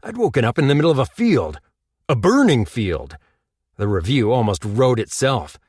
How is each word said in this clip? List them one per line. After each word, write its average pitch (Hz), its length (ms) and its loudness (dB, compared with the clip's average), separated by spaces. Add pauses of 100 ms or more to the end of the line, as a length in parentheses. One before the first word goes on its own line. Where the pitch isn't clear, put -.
I'd 226 140 -14
woken 143 280 0
up 113 140 -2
in 147 80 2
the 143 80 4
middle 151 160 2
of 143 80 2
a 131 60 2
field. 135 540 0 (480)
A - 80 0
burning 175 500 2
field. 82 520 -6 (600)
The 104 100 -4
review 104 440 0
almost 110 320 0
wrote 120 360 0
itself. 123 580 -4 (120)